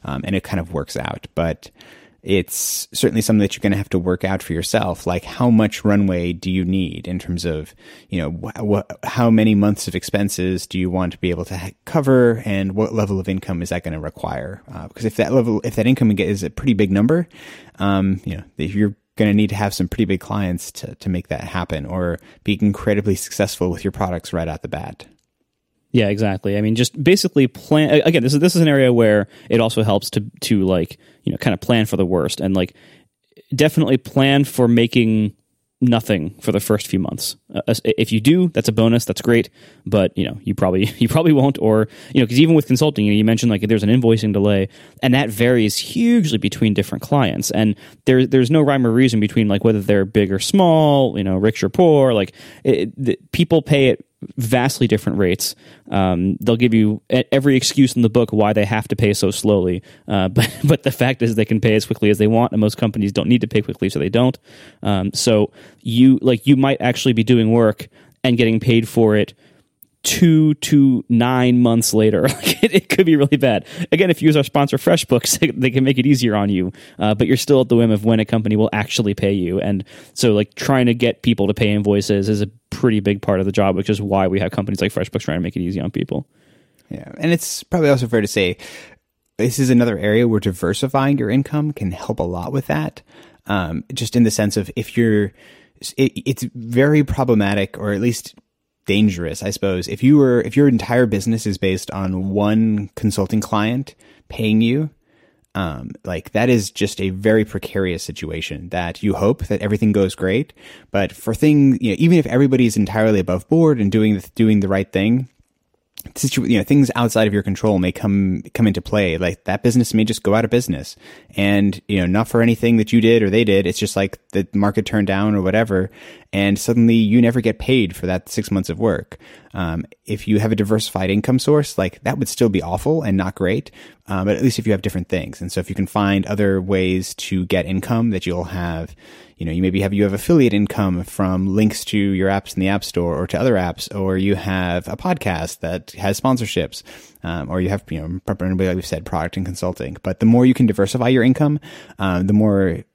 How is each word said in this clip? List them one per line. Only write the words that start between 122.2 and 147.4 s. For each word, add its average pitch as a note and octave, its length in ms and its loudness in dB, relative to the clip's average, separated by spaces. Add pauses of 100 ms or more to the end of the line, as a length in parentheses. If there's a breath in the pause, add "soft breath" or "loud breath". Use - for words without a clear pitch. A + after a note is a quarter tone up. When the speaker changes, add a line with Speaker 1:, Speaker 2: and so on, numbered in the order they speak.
Speaker 1:
for A#2 140 0
anything A#2 360 2
that G#2+ 160 0
you A#2 80 4
did A2+ 220 4
or G2 60 2
they A2 140 2
did. G2 220 2
It's F2+ 140 -4
just, - 160 -4
like, G2 240 -4 (100)
the G2 240 -2
market G2+ 320 0
turned G#2 220 -2
down G2+ 280 0
or G2+ 60 0
whatever, F#2+ 480 0 (420 loud breath)
and G2+ 280 0
suddenly A#2 360 2
you A2+ 260 4
never A#2 200 2
get A2 180 -2
paid A#2 360 0
for - 100 -10
that F#2 240 -4
six - 220 -6
months F#2+ 180 -2
of E2+ 100 -8
work. G#2+ 380 -4 (360 loud breath)
Um, E2 320 -6 (200)
if - 220 -8
you G#2 120 2
have A2 120 0
a A2+ 40 0
diversified G#2 540 -2
income G#2+ 300 0
source, D3 380 0
like, F#2 260 -4
that A2 140 -4
would A2 100 -4
still - 220 0
be F#2+ 120 0
awful C#3+ 420 -4
and G2+ 140 0
not F#2 180 -2
great, F#2+ 360 -4 (360 loud breath)
uh, F#2+ 180 -4
but G2+ 100 2
at - 80 -4
least B2+ 160 0
if A2+ 80 -6
you A2 60 2
have F#2+ 80 -2
different F2+ 280 -6
things. - 320 -6
And F2+ 100 -10
so - 80 -4
if F2 100 -8
you F#2+ 60 -8
can F#2+ 120 -2
find G2 380 0
other G2 360 0
ways F#2 540 -2
to F#2 300 -6
get F2+ 200 -2
income A2+ 440 -2
that F#2+ 160 -4
you'll F2 200 -4
have, E2+ 500 -8 (420 loud breath)
you D#2+ 80 -8
know, D#2+ 60 -6
you E2+ 100 -2
maybe F#2+ 200 0
have, G2 120 -2
you G2+ 100 0
have G2 100 0
affiliate B2+ 400 2
income G2 500 -2
from F#2+ 520 -2
links G#2+ 300 0
to - 120 -4
your F#2+ 320 0
apps G2 260 -4
in F#2+ 60 -2
the F#2+ 80 0
App G2 140 -2
Store E2+ 320 -4
or F2 120 -4
to F2 120 -4
other A#2+ 160 2
apps, F2+ 380 -4
or F#2+ 240 -2
you F#2+ 180 0
have F2+ 520 -4
a - 80 -8
podcast F2 640 -6
that F2+ 320 -8
has G2 280 -4
sponsorships, A#2 640 -2 (400 loud breath)
um, E2 260 -8